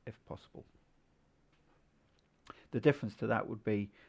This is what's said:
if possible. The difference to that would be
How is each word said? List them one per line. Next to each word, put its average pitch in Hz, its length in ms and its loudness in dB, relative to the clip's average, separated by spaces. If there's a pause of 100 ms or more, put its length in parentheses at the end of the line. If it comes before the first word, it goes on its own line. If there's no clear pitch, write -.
if - 80 -10 (120)
possible. - 380 -14 (2000)
The 135 80 0
difference 131 360 4
to 113 120 -4
that 113 200 0
would 110 160 -8
be 104 260 0 (180)